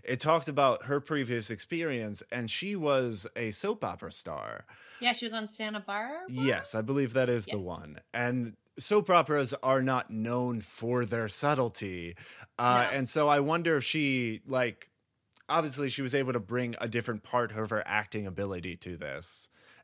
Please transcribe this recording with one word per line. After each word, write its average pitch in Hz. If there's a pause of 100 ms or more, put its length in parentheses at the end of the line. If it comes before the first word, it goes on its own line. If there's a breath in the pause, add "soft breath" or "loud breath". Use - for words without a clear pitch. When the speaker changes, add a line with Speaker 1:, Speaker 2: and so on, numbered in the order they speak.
Speaker 1:
it 127
talks 160
about 139
her 139
previous 120
experience, 117
and 117
she 202
was 131
a 113
soap 214
opera 85
star. 57 (340 loud breath)
Speaker 2:
Yeah, 240
she 240
was 220
on 220
Santa 214
Barbara? 233
Speaker 1:
Yes, 127
I 110
believe 131
that 127
is 117
the 107
Speaker 2:
Yes. 95
Speaker 1:
one. 80 (120)
And 123 (200)
soap 208
operas 147
are 131
not 131
known 117
for 120
their 113
subtlety. 107 (420 loud breath)
Uh, 123
Speaker 2:
No. 135
Speaker 1:
and 131
so 151
I 143
wonder 160
if 123
she, 131
like, 127 (580)
obviously 147
she 139
was 127
able 131
to 120
bring 117
a 120
different 113
part 117
of 107
her 107
acting 104
ability 92
to 90
this 73 (360 soft breath)